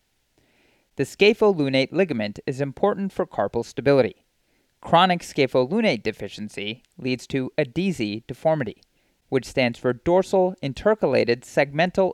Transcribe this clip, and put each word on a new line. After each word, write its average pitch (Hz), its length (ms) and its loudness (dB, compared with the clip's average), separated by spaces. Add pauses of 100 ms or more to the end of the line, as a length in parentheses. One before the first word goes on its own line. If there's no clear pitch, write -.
(960)
The 139 100 -2
scapholunate 160 840 2
ligament 131 540 -2
is 131 160 -4
important 190 500 -2
for 180 140 -4
carpal 113 400 -4
stability. 123 640 0 (520)
Chronic 175 420 2
scapholunate 135 800 0
deficiency 104 800 -8 (160)
leads 127 300 -6
to 131 280 -4
a 151 80 0
D 175 260 -2
Z 110 360 -4
deformity, 143 560 -4 (460)
which 131 160 -2
stands 123 340 -2
for 127 120 0
dorsal 185 680 2
intercalated 127 800 0
segmental 165 720 0